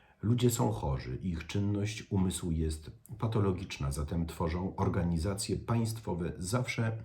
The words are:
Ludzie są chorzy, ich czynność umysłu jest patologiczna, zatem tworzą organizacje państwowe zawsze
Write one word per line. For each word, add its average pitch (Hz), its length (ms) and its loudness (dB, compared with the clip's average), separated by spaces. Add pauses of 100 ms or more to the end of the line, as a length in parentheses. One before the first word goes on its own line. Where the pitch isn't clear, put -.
(220)
Ludzie 120 280 6
są 113 220 2
chorzy, 64 440 -2
ich 82 320 -4
czynność 101 640 0
umysłu 92 400 2
jest 78 400 0 (280)
patologiczna, 98 720 0
zatem 80 340 0
tworzą 87 500 -2
organizacje 92 840 0
państwowe 110 800 -2
zawsze 113 680 -2